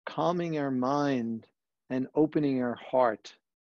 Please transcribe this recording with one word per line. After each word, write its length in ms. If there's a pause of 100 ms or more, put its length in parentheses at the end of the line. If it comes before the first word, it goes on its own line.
calming 520
our 140
mind 760 (440)
and 240
opening 480
our 120
heart 600 (300)